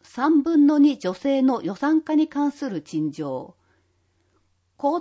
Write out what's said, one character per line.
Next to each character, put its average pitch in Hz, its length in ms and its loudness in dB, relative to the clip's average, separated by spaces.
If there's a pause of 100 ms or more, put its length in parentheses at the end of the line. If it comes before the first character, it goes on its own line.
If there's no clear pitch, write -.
三 285 400 0
分 302 240 4
の 302 120 4
二 285 220 4
助 185 160 -4
成 277 260 -2
の 262 200 0
予 190 140 -6
算 311 240 0
化 311 160 -4
に 311 100 2
関 285 240 -4
す 277 180 -10
る 180 140 -8
陳 151 300 -6
情。 139 420 -10 (1200)
江 302 240 -4